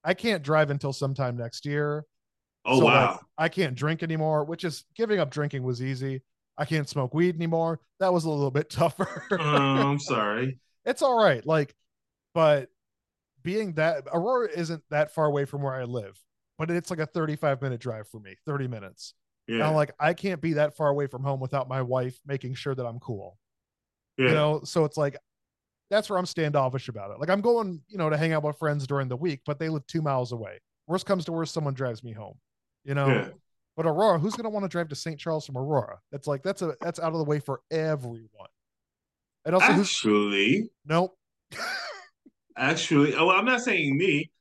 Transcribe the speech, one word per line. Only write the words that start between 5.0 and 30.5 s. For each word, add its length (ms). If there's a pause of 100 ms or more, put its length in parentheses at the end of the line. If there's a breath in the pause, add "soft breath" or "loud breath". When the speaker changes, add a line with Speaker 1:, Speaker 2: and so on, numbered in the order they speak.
Speaker 1:
up 120
drinking 320
was 200
easy. 380 (380)
I 80
can't 220
smoke 260
weed 220
anymore. 440 (200)
That 120
was 140
a 40
little 200
bit 200
<laughs> 0
tougher. 600
Speaker 2:
Oh, 80
I'm 600
sorry. 600 (260)
Speaker 1:
It's 160
all 180
right. 280
Like, 280 (600)
but 340 (760)
being 320
that, 380
Aurora 420
isn't 360
that 240
far 100
away 220
from 160
where 120
I 100
live, 380 (360)
but 120
it's, 200
like, 80
a 80
thirty-five 560
minute 180
drive 280
for 120
me, 240
thirty 240
minutes. 460 (340)
And 160
I'm 80
Speaker 2:
Yeah. 40
Speaker 1:
like, 220
"I 160
can't 260
be 120
that 240
far 140
away 180
from 160
home 160
without 280
my 140
wife 420
making 300
sure 180
that 140
I'm 140
cool." 360 (800)
Speaker 2:
Yeah. 120
Speaker 1:
You 60
know? 280
So 220
it's 120
like, 200 (720)
that's 200
where 120
I'm 60
standoffish 600
about 220
it. 80
Like, 120
I'm 100
going, 480
you 100
know, 120
to 60
hang 160
out 120
with 140
friends 280
during 220
the 80
week, 280
but 140
they 100
live 200
two 140
miles 280
away. 300 (260)